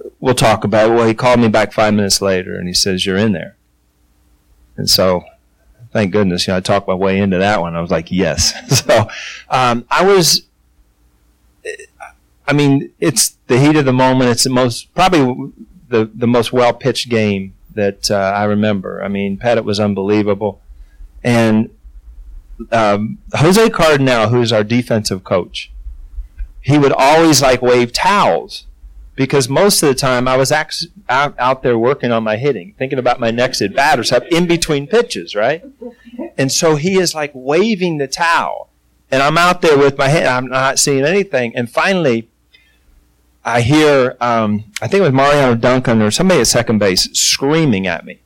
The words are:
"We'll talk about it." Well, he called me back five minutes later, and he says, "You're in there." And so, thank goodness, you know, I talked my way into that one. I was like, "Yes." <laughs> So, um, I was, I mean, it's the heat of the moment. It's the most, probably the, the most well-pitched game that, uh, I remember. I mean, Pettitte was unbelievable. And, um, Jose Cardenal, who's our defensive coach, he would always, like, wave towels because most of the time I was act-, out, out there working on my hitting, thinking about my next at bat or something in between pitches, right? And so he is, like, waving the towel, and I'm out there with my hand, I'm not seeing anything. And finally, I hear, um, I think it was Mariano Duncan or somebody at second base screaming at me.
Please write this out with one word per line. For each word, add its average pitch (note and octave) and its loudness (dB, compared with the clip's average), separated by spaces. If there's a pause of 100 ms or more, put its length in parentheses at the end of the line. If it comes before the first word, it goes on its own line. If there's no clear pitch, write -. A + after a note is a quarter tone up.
(200)
"We'll B2+ 0
talk A2 2
about A2 4
it." A#2 4
Well, A#2 4
he A2+ 2
called B2 2
me A#2 4
back G#2+ 0
five G#2+ 2
minutes G2+ 0
later, F#2+ -2
and F2+ -8
he F2+ -6
says, F#2 -2
"You're F#2+ -2
in G#2+ 2
there." E2 -8 (1200)
And G#2 -6
so, F#2 0 (680)
thank G#2 0
goodness, F#2 0
you G2 -2
know, F#2 0
I F#2 -2
talked G2 -2
my F#2+ -2
way F#2+ 0
into F#2+ 0
that G2 0
one. E2+ -6
I E2+ -6
was E2+ -8
like, E2 -4
"Yes." F2 -2 (160)
<laughs> C3+ 0
So, A2+ 2 (400)
um, B2 -2
I D#3+ 2
was, F#3+ 2 (2000)
I C#3+ 0
mean, C#3+ 2 (100)
it's - -2
the B2 2
heat D3 4
of D3 2
the C3 2
moment. C3 2
It's A2+ -2
the C3 -2
most, B2 -2
probably C#3 0 (360)
the, A2 0
the A#2+ -4
most A#2+ 0
well-pitched B2 0
game G2+ -2 (200)
that, G2+ -4
uh, G2 0
I G#2 -2
remember. G2+ -2
I G2 -8
mean, G2 -6
Pettitte A2+ -2
was G#2 -4
unbelievable. G2+ -2 (600)
And, A#2 2 (1040)
um, G#2+ 0 (160)
Jose F#3+ 4
Cardenal, C3+ 2
who's A#2+ 0
our G#2+ 2
defensive A2 -2
coach, - -6 (920)
he D3 2
would C#3 4
always, D3+ 4
like, C3 2
wave B2 2
towels D#3 0 (500)
because C3 -2
most F#3+ 2
of D#3 2
the C3 2
time B2+ -2
I C3 2
was C3+ 0
act-, D3+ -4 (240)
out, C#3 -2
out B2+ -2
there A#2+ 0
working B2 -2
on A2+ -2
my G#2+ -2
hitting, A2 -6
thinking C3+ -6
about A#2+ -2
my A#2 -2
next A#2+ -2
at G2+ -4
bat C#3+ 2
or A2+ -4
something B2 -2
in E3+ 0
between D#3+ -2
pitches, G#3+ -4
right? B2+ -2 (760)
And C3+ -2
so D#3+ 0
he F#3 -2
is, F3 -2
like, D3 -8
waving E3+ -2
the C#3 -4
towel, C#3+ -2 (400)
and C3 2
I'm D3+ 2
out F3+ 2
there D#3+ 4
with C#3 4
my C#3 2
hand, D#3+ 2
I'm B2+ -2
not C3 -2
seeing C#3 0
anything. D3 -2
And B2 -6
finally, D#3+ 0 (1120)
I A#2 0
hear, C#3 2
um, A2 0 (160)
I A#2 -6
think G3 0
it G3 4
was D3 2
Mariano C3+ 2
Duncan B2 2
or G#2 0
somebody F3+ 2
at A2+ 2
second A#2 0
base G2 0
screaming C3+ 0
at D#2 -6
me. - -20